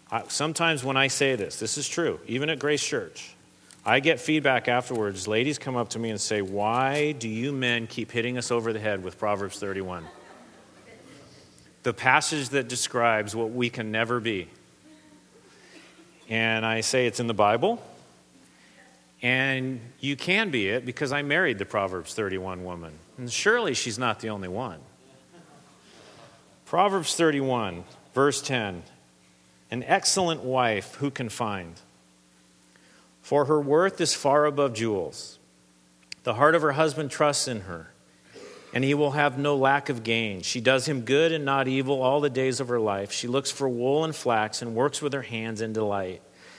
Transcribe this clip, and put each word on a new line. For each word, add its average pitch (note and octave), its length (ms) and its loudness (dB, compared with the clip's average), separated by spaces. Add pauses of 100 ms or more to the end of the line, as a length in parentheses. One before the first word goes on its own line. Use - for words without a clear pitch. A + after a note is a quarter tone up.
(120)
I, A2 180 -4
sometimes D#3 560 0
when C3+ 140 0
I C3+ 100 4
say C3+ 260 2
this, G2 240 -4
this A2+ 200 -4
is C#3+ 100 -6
true, C3 380 -2
even C3+ 240 -2
at D3+ 80 -4
Grace C#3+ 280 0
Church, - 480 -6 (520)
I A#2+ 140 6
get C#3+ 200 2
feedback C#3 480 2
afterwards. A2 580 -2
Ladies A#2+ 320 0
come C3 180 -6
up A#2+ 140 -2
to - 80 -6
me A#2 120 -4
and G#2 100 -4
say, G#2+ 220 0
"Why B2 680 0
do A#2 160 -6
you A#2 240 -2
men A#2+ 340 0
keep - 260 -8
hitting A#2+ 240 -2
us A#2+ 140 -6
over A2+ 220 0
the A2 60 -4
head G#2 240 -2
with F2+ 160 -10
Proverbs G2+ 400 -2
thirty-one?" F#2+ 460 -6 (1800)
The A#2+ 80 0
passage C3+ 580 2
that C3 180 -2
describes A#2 680 0
what A2+ 160 -2
we B2 180 0
can A2 220 -6
never A#2 300 0
be. G#2 260 -4 (1800)
And A2+ 360 0
I A2+ 160 0
say, B2 280 2
"It's A2+ 100 -4
in A#2+ 80 -2
the A#2 80 -2
Bible." A#2+ 480 4 (1400)
And C3 600 0 (180)
you C#3 160 -4
can F#3+ 360 0
be A2 180 0
it B2 180 -2
because C3 240 -4
I C#3+ 120 0
married C#3+ 360 0
the G2 60 -4
Proverbs F#2 500 -4
thirty-one F#2 480 -4
woman. E2+ 300 -10 (260)
And B2 140 -8
surely G#3+ 420 2
she's A2+ 240 -4
not A#2+ 220 -2
the A2 80 -6
only G2+ 180 -6
one. F#2 320 -8 (1900)
Proverbs F#3+ 500 2
thirty-one, C3 680 2 (320)
verse C#3 260 4
ten. G2+ 440 -2 (840)
An B2 140 -6
excellent E3+ 600 0
wife B2 560 0
who C#3 100 -2
can B2+ 180 -6
find? F#2+ 520 -6 (1400)
For C#3 240 2
her D3+ 140 4
worth E3 400 2
is D#3 140 2
far D3 320 4
above C#3 280 2
jewels. G#2+ 640 -4 (840)
The A#2+ 120 -2
heart D3 200 6
of E3 80 4
her D3+ 100 2
husband D3 400 0
trusts D3 340 2
in A#2 160 -6
her, F2 300 -12 (840)
and B2 80 2
he C#3 120 4
will D3 180 2
have C#3+ 260 2
no D3 160 2
lack C3+ 340 4
of A#2+ 140 -4
gain. A2 400 0
She - 180 -4
does B2+ 260 4
him C#3 160 -2
good C#3+ 280 4
and D#3 140 -2
not C3+ 240 2
evil C3 340 0
all C3+ 180 4
the D3 80 2
days C3 300 0
of C3+ 80 -4
her A#2+ 140 0
life. G2+ 320 0
She - 160 -6
looks C3+ 200 0
for C#3 200 -2
wool B2+ 340 0
and D#3+ 100 -2
flax A2 480 0
and A#2 140 -6
works C#3 260 0
with D3 120 -4
her C#3 100 -4
hands A2+ 380 -6
in A2+ 120 -4
delight. G2+ 480 -2 (380)